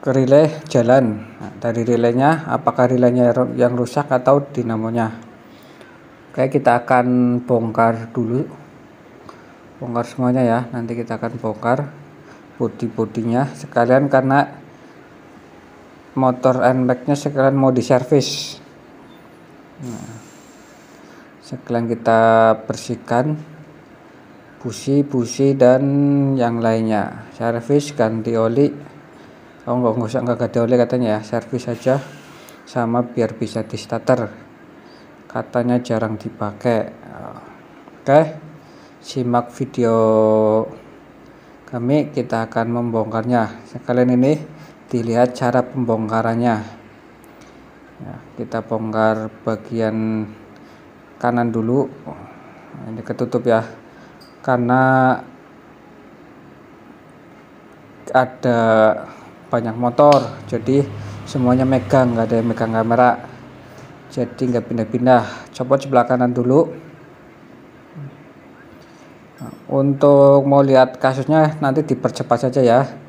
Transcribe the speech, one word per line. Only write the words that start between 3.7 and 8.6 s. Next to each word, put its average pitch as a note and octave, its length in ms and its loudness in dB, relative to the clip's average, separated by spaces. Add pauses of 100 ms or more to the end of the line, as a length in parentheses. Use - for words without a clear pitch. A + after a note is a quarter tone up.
rusak B2 320 -4
atau C3+ 320 2
dinamonya? A2+ 720 -4 (1200)
Oke, C3 160 -2
kita C3 320 2
akan B2 640 2
bongkar A2+ 720 0
dulu, B2 320 -2 (1300)